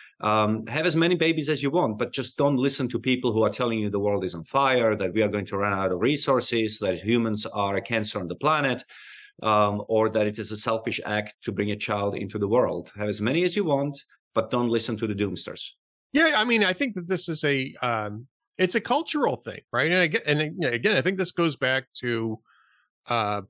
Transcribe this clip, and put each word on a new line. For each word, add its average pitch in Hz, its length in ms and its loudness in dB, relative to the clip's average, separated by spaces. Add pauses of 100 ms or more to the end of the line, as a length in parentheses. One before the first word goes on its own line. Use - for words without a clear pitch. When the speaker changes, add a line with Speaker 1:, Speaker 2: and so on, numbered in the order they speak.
(220)
Speaker 1:
Um, 107 440 2
have 143 200 -2
as 156 100 2
many 170 200 4
babies 160 320 2
as 143 160 0
you 139 60 0
want, 135 280 2
but 120 140 -2
just - 260 -6
don't 143 200 4
listen 123 320 0
to 123 100 -2
people 123 320 0
who 110 120 4
are 104 60 4
telling 117 300 -2
you 104 100 0
the 101 100 -2
world 101 260 0
is 87 100 -6
on 82 80 -10
fire, 127 520 2
that 92 180 -2
we 110 80 4
are 104 80 2
going 98 160 -4
to 98 120 -4
run 101 160 0
out 95 180 0
of 87 100 -2
resources, 120 800 0
that 92 200 -2
humans 110 460 0
are 101 320 -2
a 98 40 -2
cancer 107 380 -4
on 90 80 -4
the 87 80 -8
planet, 143 480 0 (580)
um, 104 460 2
or 110 220 4
that 107 180 2
it 107 100 -4
is 110 140 -6
a 107 60 -6
selfish 110 480 -4
act 107 380 -4
to 107 100 -4
bring 104 180 -2
a 101 60 -4
child 101 400 -2
into 101 200 -6
the 101 120 0
world. 104 480 0
Have 104 100 -4
as 107 140 -4
many 147 240 2
as 175 100 -2
you 208 80 2
want, 143 340 0 (380)
but 110 160 0
don't 120 160 2
listen 113 300 0
to 110 100 -2
the 104 60 -4
doomsters. - 640 -6 (360)
Speaker 2:
Yeah, 311 240 4
I 214 80 2
mean, 226 220 4
I 185 80 4
think 233 220 -2
that 175 120 -6
this 180 220 0
is 156 160 -2
a, 139 360 0
um, 110 460 -2 (300)
it's 185 180 2
a 220 60 0
cultural 285 560 0
thing, - 240 -12 (100)
right? 135 180 2
And 180 120 4
again, 160 260 2
and, 151 140 2
you 151 260 -2
know, - 0 -
again, 131 300 2
I 131 40 4
think 180 160 0
this 180 140 -2
goes 165 240 0
back 131 300 0 (140)
to, 113 420 -2 (640)
uh, 104 420 -2